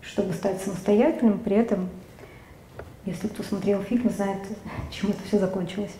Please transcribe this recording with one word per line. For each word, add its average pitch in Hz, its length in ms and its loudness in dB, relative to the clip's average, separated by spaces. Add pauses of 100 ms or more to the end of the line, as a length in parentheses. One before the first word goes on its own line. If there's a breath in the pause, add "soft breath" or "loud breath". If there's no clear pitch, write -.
чтобы 185 320 -2
стать 190 300 -2
самостоятельным. 214 760 4
При 202 180 2
этом, 185 320 2 (1160 loud breath)
если 190 220 -4
кто - 140 -8
смотрел 196 400 0
фильм, 233 280 2
знает, 196 300 -2 (260)
<laughs> - 240 -8
чем 202 200 -2
это - 160 -2
всё 214 120 2
закончилось. 190 600 -2